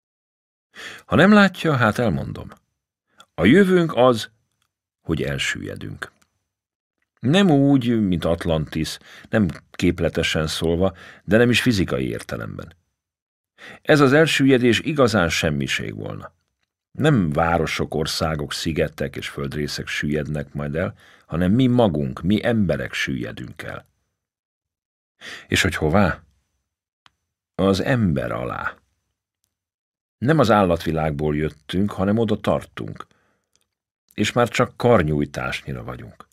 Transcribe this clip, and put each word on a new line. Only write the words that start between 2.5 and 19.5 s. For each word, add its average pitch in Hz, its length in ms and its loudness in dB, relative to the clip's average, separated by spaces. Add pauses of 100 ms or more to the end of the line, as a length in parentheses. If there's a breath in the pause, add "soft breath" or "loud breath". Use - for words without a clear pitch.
A - 120 0
jövőnk 180 500 4
az, 120 340 2 (720)
hogy 76 200 -4
elsüllyedünk. 50 920 -8 (1080)
Nem 180 300 2
úgy, 131 580 4
mint 87 180 0
Atlantis, 80 720 -2 (320 loud breath)
nem 107 180 2 (240)
képletesen 82 760 -2
szólva, 85 460 0 (300 loud breath)
de 95 140 2
nem 120 120 4
is 113 120 0
fizikai 78 460 0
értelemben. 53 680 -12 (1040 loud breath)
Ez 147 180 4
az 135 140 6
elsüllyedés 135 680 4
igazán 113 500 2
semmiség 69 680 -4
volna. 50 380 -12 (580)
Nem 117 380 2
városok, 80 680 0
országok, 78 580 -4
szigetek 78 600 -4
és - 140 -12
földrészek 71 580 -8